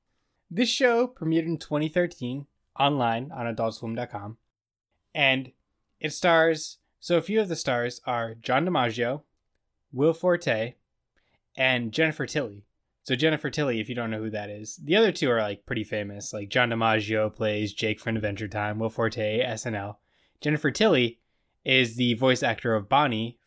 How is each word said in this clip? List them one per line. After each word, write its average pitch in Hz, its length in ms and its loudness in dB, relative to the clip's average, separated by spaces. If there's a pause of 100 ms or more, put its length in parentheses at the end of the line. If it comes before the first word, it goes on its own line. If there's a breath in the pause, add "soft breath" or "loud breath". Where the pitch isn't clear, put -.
(500)
This 226 200 0
show 247 380 2
premiered 160 400 -2
in 165 100 -2
twenty 151 320 -2
thirteen 139 560 -4 (340)
online 135 520 0
on 127 160 -6
adult 113 280 -2
swim 113 200 -8
dot 120 160 -6
com. 104 260 -10 (760)
And 135 380 2 (480)
it 151 140 -6
stars, 165 640 2 (220)
so 175 180 2
a 156 40 2
few 214 200 0
of 196 80 -2
the 165 60 -2
stars 120 500 -2
are 117 300 -4
John 131 300 0
DiMaggio, 123 580 0 (680)
Will 143 220 2
Forte, 147 600 0 (800)
and 123 360 0
Jennifer 151 360 0
Tilly. 107 380 -6 (380)
So 131 120 0
Jennifer 151 340 2
Tilly, 131 300 0
if 107 100 -6
you 123 60 -6
don't 117 160 -4
know 110 80 -4
who 110 120 -6
that 104 180 -8
is, 107 340 -14
the 147 120 2
other 214 160 6
two 147 200 0
are, 113 100 4
like, 104 240 -4
pretty 113 180 -4
famous. 101 500 -8
Like, 101 160 -8
John 123 200 4
DiMaggio 110 640 2
plays 104 400 -2
Jake 107 260 -2
from 113 160 -4
Adventure 107 320 -4
Time, 104 320 -4
Will 110 100 -2
Forte, 110 520 -2
S 117 240 -4
N 113 100 -4
L. 101 240 -8 (420)
Jennifer 151 300 0
Tilly 131 480 4 (460)
is 131 300 4
the 120 200 2
voice 127 280 4
actor 117 320 0
of 101 140 -2
Bonnie 120 580 2